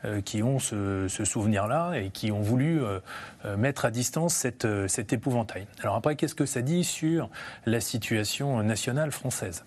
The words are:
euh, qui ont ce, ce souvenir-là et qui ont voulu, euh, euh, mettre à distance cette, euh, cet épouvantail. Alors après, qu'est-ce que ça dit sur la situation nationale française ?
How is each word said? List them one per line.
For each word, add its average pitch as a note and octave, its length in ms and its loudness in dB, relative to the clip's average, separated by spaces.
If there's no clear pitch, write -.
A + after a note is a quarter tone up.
euh, G#2+ 160 -2
qui G#2+ 220 -2
ont C3+ 160 2
ce, G2 480 0
ce G2+ 180 -2
souvenir-là A2 680 2
et G2 160 -4
qui A2 200 -2
ont G#2 100 0
voulu, C3 420 2
euh, G2+ 160 -2
euh, G2+ 120 -2
mettre C3+ 280 2
à A#2+ 60 4
distance D#3 440 0
cette, - 300 -2
euh, G2+ 220 2
cet - 260 0
épouvantail. A#2 520 0
Alors G2+ 140 0
après, D3 200 2
qu'est-ce D3 200 0
que C#3+ 100 2
ça - 160 -2
dit E3+ 220 2
sur D#3+ 480 0
la A2+ 160 4
situation A2+ 800 0
nationale B2 500 0
française ? - 560 -6